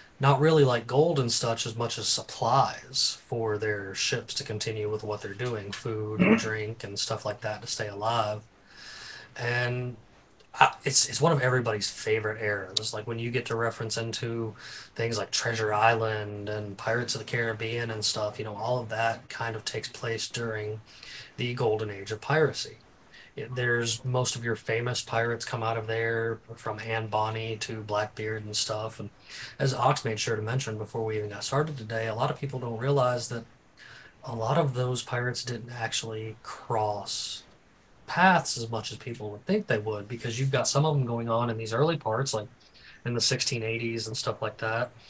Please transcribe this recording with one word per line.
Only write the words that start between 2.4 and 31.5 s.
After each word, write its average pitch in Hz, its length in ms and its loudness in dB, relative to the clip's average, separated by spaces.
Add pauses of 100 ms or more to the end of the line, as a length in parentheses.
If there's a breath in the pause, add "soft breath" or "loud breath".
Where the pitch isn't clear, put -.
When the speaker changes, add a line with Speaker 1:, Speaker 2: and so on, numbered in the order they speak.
Speaker 1:
for 113 300 0
their 101 360 -2
ships - 420 0
to - 100 -2
continue 107 440 -2
with 107 140 -2
what 107 180 -4
they're 101 120 -8
doing, 107 400 -4
food 107 480 -2
and 113 160 8
Speaker 2:
Mm-hmm. 110 100 -2
Speaker 1:
drink 110 380 -4
and 101 120 -8
stuff - 280 -2
like 104 160 -4
that 107 200 -4
to 113 60 -10
stay 107 220 -4
alive. 107 520 0 (960 soft breath)
And 123 600 0 (600)
I, - 160 8 (120)
it's, - 240 6
it's 113 100 -2
one 160 140 6
of 139 80 4
everybody's 117 480 2
favorite 110 520 0
eras. 101 520 -2
Like, 107 140 -4
when 117 120 -4
you 117 100 -2
get 120 180 -2
to 117 100 0
reference 113 400 0
into 113 580 -2 (400 soft breath)
things 117 220 0
like 98 140 -2
Treasure 113 420 2
Island 107 760 4
and 104 300 -6
Pirates 117 360 0
of 117 60 -2
the 110 60 -8
Caribbean 113 640 -2
and 107 140 -2
stuff, 104 340 -2
you 107 60 -6
know, 104 100 -6
all 120 240 0
of 117 80 -6
that 113 400 0
kind 117 260 -4
of 110 120 -8
takes - 240 -4
place 113 400 -4
during 110 500 -4 (560 soft breath)
the 123 200 -2
golden 110 340 2
age 101 220 -8
of 107 100 -6
piracy. - 560 2 (580 soft breath)
It, 120 180 -8
there's, 120 520 2
most 127 320 2
of 117 80 -8
your 113 100 0
famous 120 460 -2
pirates 117 420 0
come 117 180 -2
out 113 140 0
of 110 120 -4
there, 113 520 0 (160)
from 107 240 -6
Anne 110 280 -2
Bonny 110 500 0
to 110 240 -6
Blackbeard 107 640 -4
and 104 100 -8
stuff. 110 460 -2
And 104 80 -8 (500 loud breath)
as 131 140 4
Ox 131 320 4
made 110 160 0
sure 113 160 0
to 107 40 -4
mention 113 360 -2
before 107 260 -4
we 110 140 -2
even 104 140 -4
got 101 120 -8
started 147 340 0